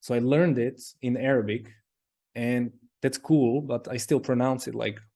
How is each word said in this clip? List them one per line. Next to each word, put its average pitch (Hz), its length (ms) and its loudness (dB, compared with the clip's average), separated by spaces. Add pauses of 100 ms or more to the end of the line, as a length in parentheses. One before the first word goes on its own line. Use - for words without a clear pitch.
So - 140 -4
I 120 40 4
learned 143 380 4
it 120 240 -2 (200)
in 123 160 -2
Arabic, 117 540 -2 (640)
and 120 360 -2 (300)
that's 135 160 -2
cool, 139 440 2
but 123 260 -6
I 127 100 -8
still 131 220 0
pronounce 127 480 0
it, 117 80 -10
like 110 240 -4 (160)